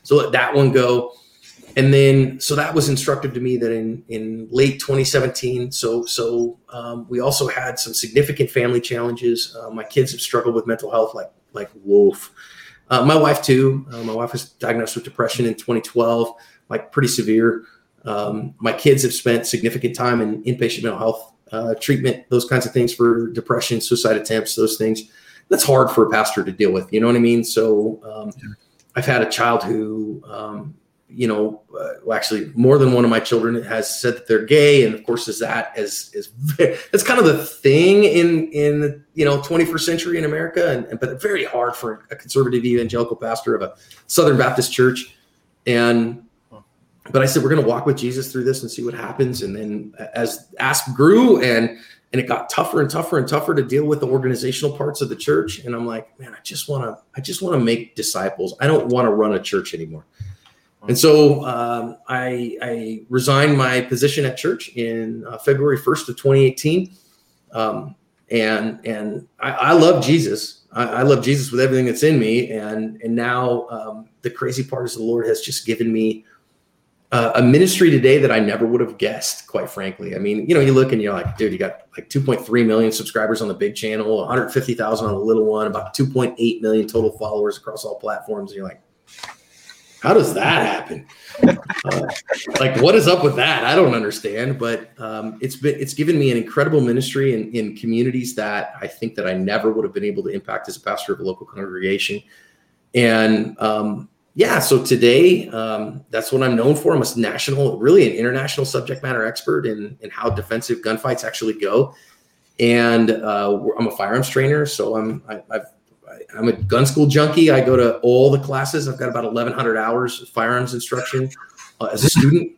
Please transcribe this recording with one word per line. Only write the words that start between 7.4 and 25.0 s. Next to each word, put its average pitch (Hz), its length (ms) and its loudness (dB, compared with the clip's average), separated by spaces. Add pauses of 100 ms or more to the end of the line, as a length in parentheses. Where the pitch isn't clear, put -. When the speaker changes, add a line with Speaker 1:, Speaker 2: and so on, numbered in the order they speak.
Speaker 1:
had 123 320 -6
some 113 160 -8
significant 139 560 0
family 120 280 0
challenges. 120 800 -4
Uh, 113 120 -14
my 110 120 -12
kids 131 280 0
have - 100 -10
struggled 120 320 -2
with 113 140 0
mental 113 240 -4
health 113 240 0
like, 98 160 -10 (220)
like 104 180 -10 (120)
wolf. 101 480 4 (600)
Uh, 123 120 4
my 156 120 6
wife 147 260 4
too. 135 500 2
Uh, 117 120 -12
my 113 100 -6
wife 117 200 -6
was - 180 -10
diagnosed 113 420 -4
with - 100 -10
depression 123 440 -4
in 110 80 -2
twenty 117 260 -4
twelve, 117 540 0 (340)
like, - 220 -8
pretty 131 160 2
severe. 113 560 0 (420)
Um, 107 540 -6
my 113 140 -2
kids 135 280 4
have 120 120 0
spent 117 340 -2
significant 117 480 -4
time 120 260 0
in 107 220 -4
inpatient 117 400 -2
mental 101 160 -6
health, 110 340 -4 (180)
uh, 113 220 -4
treatment, 135 560 -2
those 123 160 2
kinds 120 220 0
of - 40 -8
things 120 220 0
for 117 360 2
depression, 117 520 -4
suicide 110 360 0
attempts, 110 360 -4
those 110 240 0
things. 110 320 -2 (400)